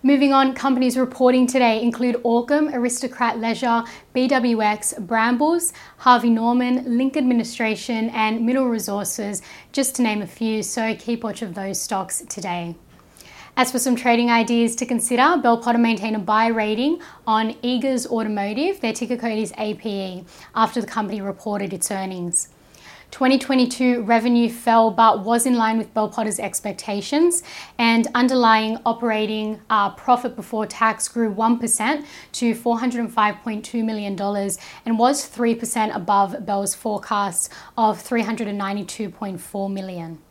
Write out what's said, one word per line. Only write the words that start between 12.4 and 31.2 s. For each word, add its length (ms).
As 120
for 80
some 160
trading 340
ideas 460
to 100
consider, 560
Bell 160
Potter 220
maintained 360
a 40
buy 260
rating 560
on 280
Eagers 420
Automotive, 760
their 120
ticker 240
code 220
is 180
A 160
P 160
E, 360
after 260
the 60
company 360
reported 520
its 160
earnings. 600
Twenty 300
twenty-two 640
revenue 460
fell 420
but 320
was 220
in 100
line 220
with 160
Bell 160
Potter's 300
expectations, 1000
and 340
underlying 720
operating, 840
uh, 220
profit 440
before 320
tax 400
grew 240